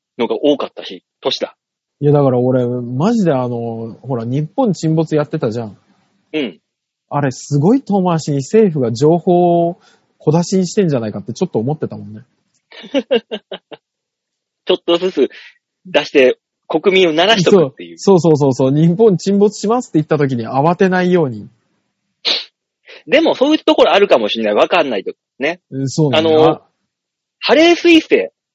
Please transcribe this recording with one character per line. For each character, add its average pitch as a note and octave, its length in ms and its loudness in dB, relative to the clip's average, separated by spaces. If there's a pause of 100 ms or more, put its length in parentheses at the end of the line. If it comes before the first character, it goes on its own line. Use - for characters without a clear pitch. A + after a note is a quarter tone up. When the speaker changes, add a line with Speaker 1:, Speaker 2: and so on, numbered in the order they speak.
(180)
Speaker 1:
の A#2 100 -2
が A2+ 80 -4
多 D3 220 0
か G2+ 100 -6
っ - 80 -20
た F2 80 -14
し、 - 220 -18 (160)
年 - 180 -4
だ。 - 160 -8 (460)
Speaker 2:
い C#3 40 -2
や、 D3 60 4
だ D3 120 4
か C3+ 80 2
ら B2 80 0
俺、 B2+ 280 0
マ B2 460 -4
ジ A3 100 0
で E3 80 0
あ B2+ 160 -2
の、 A#2 540 -8
ほ C3 160 -8
ら、 A2+ 80 -8
日 C#3+ 280 -6
本 B3 200 0
沈 D#3+ 220 -4
没 D#3+ 200 -2
や D3+ 80 0
っ C#3+ 60 -10
て D#3+ 100 -8
た B2 120 -4
じ A#2+ 100 -8
ゃ A2+ 40 -10
ん。 G2+ 120 -16 (560)
Speaker 1:
う D#3 60 -4
ん。 G2+ 200 -8 (500)
Speaker 2:
あ C#3+ 120 -4
れ、 C3+ 100 0
す - 260 -6
ご E3 160 2
い C4+ 80 0
遠 G3+ 220 -2
回 E3+ 160 0
し D3+ 120 -6
に C#3 80 -2
政 G#3+ 340 2
府 D3 80 -4
が A#2 100 -2
情 D3 260 2
報 F3 520 2
を F3 100 -10 (380)
小 D3+ 160 -2
出 E3+ 100 2
し F#3+ 140 -2
に F#3 100 0
し - 60 -16
て G#3 100 0
ん E3+ 60 0
じ C#3+ 80 0
ゃ - 20 -4
な A2 80 -6
い G#2 60 -6
か A2 60 -10
っ G2 40 -12
て - 80 -10
ち - 140 -14
ょ - 20 -2
っ - 20 -20
と - 80 -6
思 A#2+ 160 -4
っ D3+ 60 -8
て A2+ 80 -6
た G#2+ 80 -14
も G#2 80 -14
ん G#2 100 -16
ね。 G#2+ 100 -20 (460)
Speaker 1:
<laughs> - 220 -20 (1700)
ち - 60 0
ょ - 20 0
っ F3+ 120 0
と E3+ 120 2
ず F#3 160 -4
つ C3 160 0 (560)
出 D#3 180 -2
し - 80 -16
て、 B2+ 260 4 (300)
国 F#3 280 0
民 F#3 140 4
を D3+ 40 -2
慣 E3+ 140 0
ら A3+ 100 2
し F3 80 0
と F3 240 4
く - 20 -12
っ - 40 -20
て F3 100 -18
い - 80 -20
う。 - 40 -20
Speaker 2:
そ G3 180 2
う、 E3+ 40 4
そ D#3+ 120 2
う D3+ 40 4
そ C#3 140 2
う B2+ 40 0
そ C3 140 0
う C3+ 40 0
そ D3 60 0
う。 - 0 -
日 E3 160 4
本 G#3 240 4
沈 G3 220 -2
没 G#3 180 0
し G#3 120 -4
ま B3 120 -2
す - 100 -16
っ - 20 -2
て D#3+ 60 0
言 D3+ 40 0
っ - 20 -16
た D#3 120 0
時 C3+ 180 -2
に A2+ 100 -6
慌 C#3+ 300 0
て F#3+ 140 2
な F3+ 120 0
い F3+ 120 0
よ E3 140 2
う - 20 -8
に。 G#2+ 180 -12 (1600)
Speaker 1:
で B3+ 140 4
も、 A#3 140 2
そ C#4+ 160 0
う - 20 2
い - 20 2
う - 80 -4
と D#4 100 2
こ C4+ 120 4
ろ D#3+ 80 4
あ F#3+ 60 4
る G3+ 100 0
か C#3+ 100 4
も G#2+ 80 -2
し A2+ 100 -6
れ A2+ 60 -4
な G#2 80 0
い。 - 20 0
わ C#3 140 2
か F3 160 0
ん C#3 60 -6
な A2 80 -4
い G2 80 -8
と - 80 -8 (260)
ね。 D#3 220 -6 (100)
Speaker 2:
う C3+ 120 -6
ん、 C3+ 40 -4
そ D3+ 220 -2
う - 20 -2
な D#3+ 80 2
ん D#3+ 60 2
だ。 D#3+ 40 2
Speaker 1:
あ D#3+ 40 4
の、 D#3 280 2 (800)
ハ A3 160 0
レ E4 160 6
ー E4+ 40 2
彗 E4 260 4
星、 - 300 0 (240)